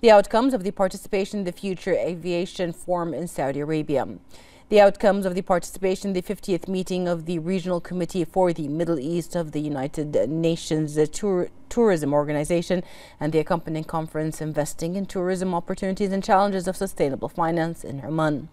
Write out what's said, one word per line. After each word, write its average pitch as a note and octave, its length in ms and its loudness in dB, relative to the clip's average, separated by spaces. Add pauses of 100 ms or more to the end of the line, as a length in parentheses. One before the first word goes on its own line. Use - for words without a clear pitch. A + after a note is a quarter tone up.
The A#3 120 8
outcomes A3+ 420 6
of G3 80 -2
the G3 80 -2
participation G3 680 -2
in G3 40 -4
the F3+ 80 -4
Future F#3 420 -2
Aviation F3 760 -2
Forum E3+ 400 -4
in D3 140 -6
Saudi C#3 340 -4
Arabia. D3 460 0 (600)
The G#3 120 8
outcomes G3 460 6
of F3+ 80 -2
the F#3 80 -2
participation F#3 680 0
in G3 60 0
the F3+ 80 0
fiftieth F#3 460 -4
meeting F#3 380 -2
of E3+ 200 -2
the F3 120 -2
Regional F3 420 -2
Committee F3 440 -4
for F3+ 280 2
the D#3+ 160 -4
Middle E3 300 0
East D#3+ 380 -4
of D#3 160 -4
the D3+ 80 -2
United D3 540 -4 (140)
Nations, D#3 680 0
uh, D3+ 100 4
Tour-, F#3 420 -2 (200)
Tourism E3+ 460 2
Organization D3+ 680 0 (380)
and D3+ 120 -2
the D#3+ 60 4
accompanying D#3 460 -2
conference D#3+ 560 -4
Investing D#3 560 -4
in G3 100 -4
Tourism F#3 480 -2
Opportunities F#3+ 580 -2
and F#3+ 120 -2
Challenges F#3+ 420 4
of F#3 100 -4
Sustainable D3 520 -2
Finance E3 560 -2
in C3+ 200 -8
Oman. D#3 480 -2